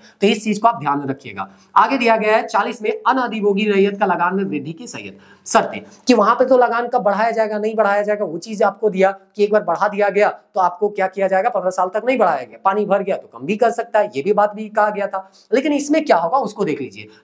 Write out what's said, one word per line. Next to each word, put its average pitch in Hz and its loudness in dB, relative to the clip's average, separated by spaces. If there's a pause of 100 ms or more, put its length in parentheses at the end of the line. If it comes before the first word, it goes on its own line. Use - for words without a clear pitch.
(200)
तो 196 4
इस 220 0
चीज 208 -2
को 226 4
आप 226 0
ध्यान 143 0
में 143 -6
रखिएगा। 104 -10 (280)
आगे 247 4
दिया 226 4
गया 214 2
है 226 -2
चालीस 214 -2
में 214 -2 (160)
अनअधिभोगी 214 0
रैयत 196 2
का 208 2
लगान 175 0
में 196 -2
वृद्धि 147 -6
की 233 -16
सैयद 101 -14 (280)
शर्तें, 208 0 (260)
कि 247 6
वहां 220 4
पे 254 2
तो 254 6
लगान 240 2
कब 240 0
बढ़ाया 208 0
जाएगा 214 -2
नहीं 214 -4
बढ़ाया 208 2
जाएगा 208 -2
वो 165 -6
चीज 214 -6
आपको 208 0
दिया 185 2
कि 196 -4
एक 202 0
बार 214 4
बढ़ा 170 0
दिया 202 0
गया 196 2
तो - -6
आपको 185 0
क्या 196 -2
किया 190 -2
जाएगा, 196 2
पन्द्रह 185 -2
साल 185 0
तक 214 -4
नहीं 254 0
बढ़ाया 160 2
गया, - -18
पानी 196 0
भर 190 0
गया 185 -4
तो - -16
कम 127 -12
भी 202 -2
कर 226 2
सकता 220 -4
है, 208 0
ये 135 -4
भी 190 0
बात 208 2
भी 214 -12
कहा 214 0
गया 196 -4
था। 190 -10 (220)
लेकिन 269 2
इसमें 294 0
क्या 247 4
होगा 170 0
उसको 214 -4
देख 139 -4
लीजिए। 123 -14 (180)